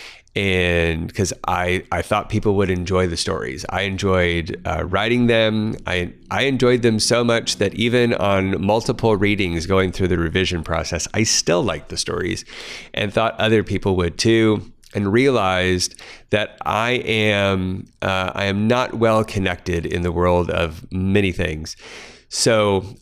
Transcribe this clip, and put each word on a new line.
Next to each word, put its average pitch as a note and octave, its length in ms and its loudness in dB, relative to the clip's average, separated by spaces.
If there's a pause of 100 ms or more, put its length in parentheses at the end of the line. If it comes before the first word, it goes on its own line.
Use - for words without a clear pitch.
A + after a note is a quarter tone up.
(340)
And F2 800 0
'cause F#2 180 -2 (140)
I, F2+ 460 0
I E2+ 100 0
thought G#2 260 -2
people G#2 280 0
would G2 140 2
enjoy F#2 360 0
the F2 100 -4
stories. E2 520 -6
I F#2 140 -2
enjoyed, F#2 840 0
uh, E2 200 -4
writing A2+ 440 2
them. A2 480 2 (100)
I, F2+ 260 -2 (160)
I G2 140 -2
enjoyed B2+ 400 2
them A2+ 160 4
so A#2 240 2
much A#2 360 0
that G2 160 0
even A#2+ 400 2
on F#2+ 460 0
multiple A2 560 2
readings F#2 500 0
going F#2+ 260 2
through F#2 160 0
the F2+ 100 2
revision E2+ 460 0
process, E2 500 -4
I G#2+ 80 2
still - 400 0
liked E2+ 280 -4
the F#2 60 -10
stories F2+ 480 -4 (500)
and G2+ 180 -4
thought A2+ 260 0
other A2 240 2
people F#2+ 320 0
would F2 240 -2
too, A2 540 2 (200)
and G2+ 200 -2
realized F#2+ 840 2 (360)
that G#2+ 360 -2
I A2+ 280 0 (100)
am, G2 840 0 (160)
uh, F#2 320 0
I G2 120 -2
am G2+ 200 0
not A#2+ 280 0
well A2 280 4
connected F2+ 640 -2
in F2 160 -2
the F2 80 0
world F2 400 2
of E2+ 400 -4
many F#2+ 400 0
things. E2 460 -6 (580)
So G#2 520 2 (160)